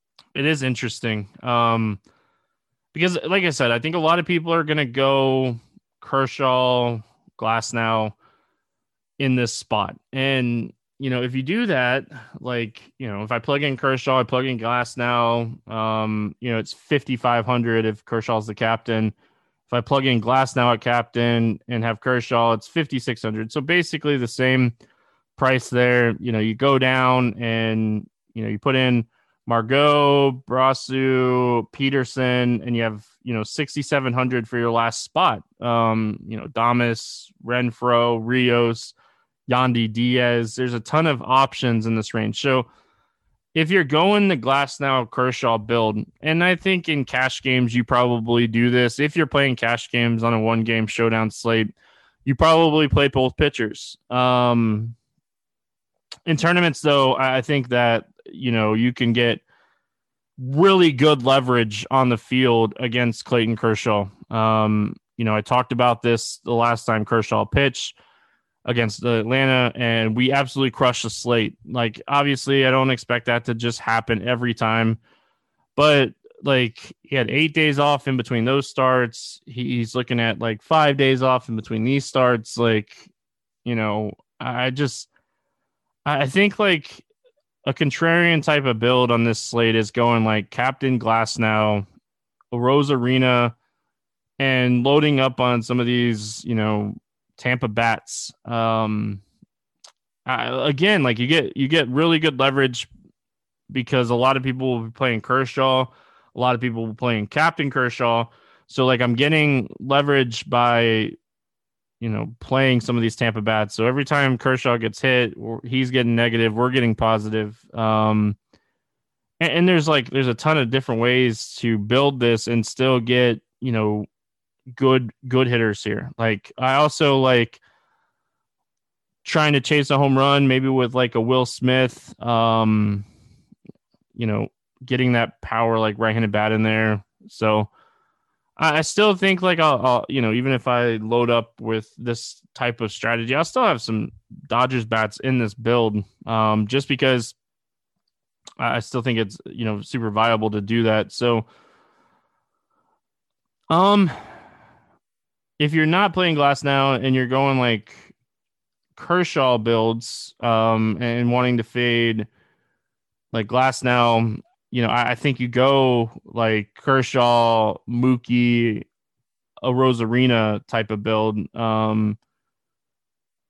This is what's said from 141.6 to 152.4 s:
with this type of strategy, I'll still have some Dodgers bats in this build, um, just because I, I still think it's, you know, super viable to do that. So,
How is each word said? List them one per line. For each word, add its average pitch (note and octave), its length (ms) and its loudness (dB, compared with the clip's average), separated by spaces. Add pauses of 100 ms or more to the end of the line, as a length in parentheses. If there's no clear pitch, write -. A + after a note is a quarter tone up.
with A2 380 -6
this A#2 420 -8 (140)
type A#2+ 260 -4
of A2 120 -4
strategy, A#2 420 -2
I'll D#3 100 0
still C4 200 -2
have D#3 180 0
some A2+ 300 -6 (340)
Dodgers B2 380 0
bats A2 360 -4
in C3 180 -2
this A2 160 -4
build, A2+ 500 0 (220)
um, G#2+ 400 0
just C3+ 200 -2
because B2+ 480 0 (1200)
I, B2 180 -2
I - 40 -2
still A#2+ 220 -6
think A#2 160 0
it's, G2+ 280 -4
you - 180 -10
know, G#2+ 160 -4
super A2 300 -6
viable A2 400 2
to G#2 100 -4
do A2+ 240 0
that. G#2+ 280 0
So, A#2 340 -2 (2250)